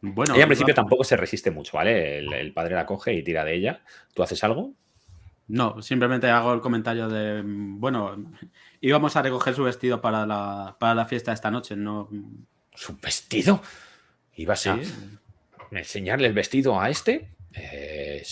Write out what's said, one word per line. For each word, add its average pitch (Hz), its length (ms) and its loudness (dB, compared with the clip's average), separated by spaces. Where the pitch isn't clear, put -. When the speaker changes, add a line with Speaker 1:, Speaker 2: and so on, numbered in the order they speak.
Speaker 1:
Bueno, 123 320 0
Speaker 2:
Ella 131 100 10
en 156 40 6
Speaker 1:
iba - 20 2
Speaker 2:
principio 139 240 4
tampoco 123 300 4
se 127 140 4
resiste 92 340 0
mucho, 76 260 -6
¿vale? 80 420 2
El, 73 140 -6
el 73 200 -6
padre 85 220 -2
la 82 100 0
coge 101 280 -4
y 82 100 -2
tira 78 200 -2
de 78 120 -2
ella. 104 280 -2
¿Tú - 100 0
haces - 200 -4
algo? 156 300 0
Speaker 1:
No, 110 360 -2
simplemente 123 480 2
hago 117 240 4
el 117 80 0
comentario 117 480 -2
de, 107 360 -2
bueno, 101 720 -4
íbamos 147 380 4
a 147 40 4
recoger 131 320 0
su 139 100 0
vestido 123 380 0
para 110 240 0
la, 101 540 -4
para 113 160 4
la 113 100 2
fiesta 117 260 -4
de 113 40 -2
esta 113 160 -2
noche, 120 240 -6
no. 104 340 -6
Speaker 2:
¿Su - 240 -14
vestido? - 640 2
¿Ibas 82 320 -2
a 92 100 2
Speaker 1:
Sí. 147 140 -6
Speaker 2:
enseñarle 110 560 -2
el 110 60 2
vestido 110 460 2
a 104 100 2
este? 226 460 -2
Eh, 73 800 -10